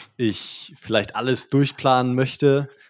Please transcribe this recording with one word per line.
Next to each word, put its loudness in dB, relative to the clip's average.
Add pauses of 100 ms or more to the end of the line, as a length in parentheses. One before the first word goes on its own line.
(180)
ich -6
vielleicht -2
alles -2
durchplanen 2
möchte. 2 (200)